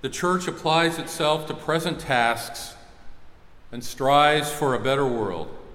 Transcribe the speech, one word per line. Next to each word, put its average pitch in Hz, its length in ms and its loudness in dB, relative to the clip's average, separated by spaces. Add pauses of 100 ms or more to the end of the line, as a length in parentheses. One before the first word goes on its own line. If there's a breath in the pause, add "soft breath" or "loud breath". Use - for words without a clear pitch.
the 131 80 -6
church 180 380 0
applies 165 520 2
itself 156 480 -2
to 147 60 -6
present 160 460 -2
tasks 117 760 0 (920)
and 120 140 -10
strives 147 680 4
for 139 240 0
a 120 60 0
better 135 260 2
world. 98 480 -2 (220)